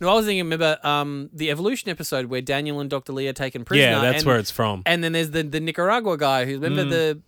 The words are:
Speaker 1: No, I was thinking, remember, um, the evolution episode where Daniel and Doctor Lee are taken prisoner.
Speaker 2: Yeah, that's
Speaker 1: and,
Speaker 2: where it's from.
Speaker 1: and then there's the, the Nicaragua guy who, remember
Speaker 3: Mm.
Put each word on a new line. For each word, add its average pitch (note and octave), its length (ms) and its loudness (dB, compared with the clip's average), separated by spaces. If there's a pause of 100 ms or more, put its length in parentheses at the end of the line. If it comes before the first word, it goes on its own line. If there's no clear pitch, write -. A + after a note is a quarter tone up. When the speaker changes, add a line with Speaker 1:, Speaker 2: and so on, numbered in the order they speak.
Speaker 1:
No, E3+ 80 0
I G3 60 6
was A3 100 4
thinking, G3 200 0
remember, D#3+ 380 2
um, C#3+ 520 -2
the D#3 160 -4
evolution G3 400 -2
episode D3 360 -4
where B2+ 140 -4
Daniel C#3+ 400 -2
and C#3+ 80 -6
Doctor C#3 240 -6
Lee C3+ 160 -4
are C3+ 60 -6
taken C3 300 -6
prisoner. C3+ 280 6
Speaker 2:
Yeah, A2 80 2
that's B2+ 220 4
Speaker 1:
and, D#3 40 2
Speaker 2:
where B2+ 120 6
it's G#2 120 -2
from. G#2 360 0
Speaker 1:
and E3+ 180 2
then E3 80 0
there's E3 200 -2
the, D#3+ 100 -2
the D3+ 180 -4
Nicaragua F3+ 560 0
guy C3+ 300 2
who, C3+ 120 -6
remember C#3+ 280 0
Speaker 3:
Mm. D#3 420 0